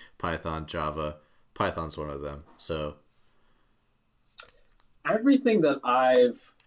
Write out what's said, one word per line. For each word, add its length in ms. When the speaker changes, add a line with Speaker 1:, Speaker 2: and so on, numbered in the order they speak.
Speaker 1:
Python, 480
Java. 500
Python's 420
one 140
of 100
them. 220
So 380
Speaker 2:
Everything 540
that 220
I've 720